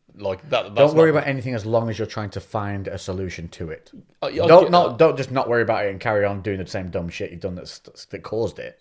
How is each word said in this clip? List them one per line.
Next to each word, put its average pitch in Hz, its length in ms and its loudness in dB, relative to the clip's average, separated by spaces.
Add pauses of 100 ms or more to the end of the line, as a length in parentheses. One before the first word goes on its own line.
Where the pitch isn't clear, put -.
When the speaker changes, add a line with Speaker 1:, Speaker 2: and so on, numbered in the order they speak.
(160)
Speaker 1:
Like, 95 340 -6
that, 101 260 -2
that's 143 160 6
Speaker 2:
Don't 156 60 -4
worry 160 160 6
Speaker 1:
not 147 60 2
Speaker 2:
about 143 100 -2
anything 131 260 -4
as 104 100 -6
long 113 240 0
as 107 80 -6
you're 110 100 -4
trying 104 240 -8
to 98 100 -8
find 101 480 -6
a 90 80 -8
solution 92 520 -8
to 82 200 -10
it. - 200 -14 (320)
Speaker 1:
I, 147 60 -4
I 139 80 -4
Speaker 2:
Don't, 170 280 8
Speaker 1:
get 175 80 2
Speaker 2:
not, 175 180 4
Speaker 1:
that. 117 80 -8
Speaker 2:
don't 156 200 6
just 127 140 -6
not 127 160 -2
worry 117 140 2
about 104 240 0
it 98 60 -2
and 95 80 -12
carry 104 260 0
on 101 160 -4
doing 98 180 -4
the 90 80 -8
same 92 220 -8
dumb 85 180 -4
shit 82 240 -8
you've 85 80 -16
done 90 160 -8
that's, - 240 -16
that - 420 -18
caused 107 380 -4
it. - 220 -14